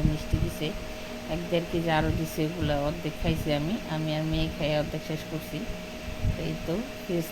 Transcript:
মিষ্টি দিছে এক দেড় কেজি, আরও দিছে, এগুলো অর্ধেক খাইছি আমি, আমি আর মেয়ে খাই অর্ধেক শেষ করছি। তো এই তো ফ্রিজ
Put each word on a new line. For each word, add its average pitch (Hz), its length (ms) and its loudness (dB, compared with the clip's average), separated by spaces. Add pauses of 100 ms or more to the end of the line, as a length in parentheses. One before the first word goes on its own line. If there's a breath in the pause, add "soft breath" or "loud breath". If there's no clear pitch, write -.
(120)
মিষ্টি - 260 0
দিছে 160 300 0 (600)
এক 160 100 -2 (100)
দেড় 170 220 4
কেজি, 170 180 2
আরও 156 200 6
দিছে, 160 340 2
এগুলো 156 300 2 (120)
অর্ধেক 151 280 0 (100)
খাইছি 160 300 2
আমি, 156 240 2 (120)
আমি 156 260 0
আর 156 80 2
মেয়ে 160 260 2 (100)
খাই 151 180 2
অর্ধেক 151 300 0
শেষ 156 120 -2 (120)
করছি। 151 260 -4 (800)
তো - 60 -4
এই 160 100 -2 (140)
তো 165 80 0 (300)
ফ্রিজ 170 260 0